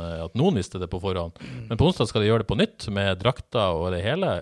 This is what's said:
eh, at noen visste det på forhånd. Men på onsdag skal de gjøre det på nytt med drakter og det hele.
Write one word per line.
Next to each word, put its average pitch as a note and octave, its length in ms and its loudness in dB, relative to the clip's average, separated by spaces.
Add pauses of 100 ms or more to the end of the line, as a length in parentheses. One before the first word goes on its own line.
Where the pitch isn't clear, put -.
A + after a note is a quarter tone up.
eh, E2 240 -6
at - 100 -12
noen D3 220 4
visste F#2 240 -4
det F2 80 -6
på F#2 100 -4
forhånd. F2+ 380 -4 (320)
Men A2+ 80 -2
på C3+ 80 6
onsdag - 240 2
skal A2 140 2
de G#2 80 4
gjøre A2+ 100 4
det - 80 -4
på G2+ 80 0
nytt - 340 -2
med G2 300 0
drakter G2+ 560 0
og F2+ 160 -2
det F2 100 -2
hele. C3 380 0